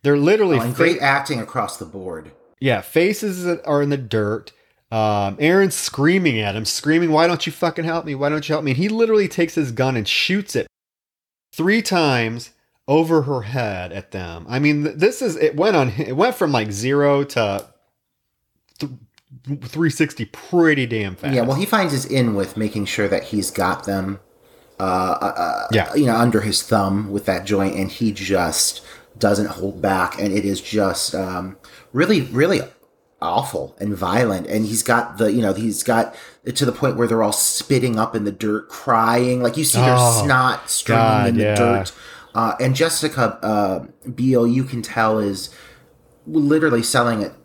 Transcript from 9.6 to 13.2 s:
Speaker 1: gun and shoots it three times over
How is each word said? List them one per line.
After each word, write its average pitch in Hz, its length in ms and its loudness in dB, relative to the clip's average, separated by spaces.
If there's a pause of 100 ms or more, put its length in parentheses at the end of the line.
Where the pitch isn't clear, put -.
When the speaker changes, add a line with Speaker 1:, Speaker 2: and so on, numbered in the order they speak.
Speaker 1:
gun 127 240 0
and 110 100 -2
shoots - 520 -2
it - 100 -2 (880)
three 202 280 2
times 127 680 0 (380)
over 160 340 4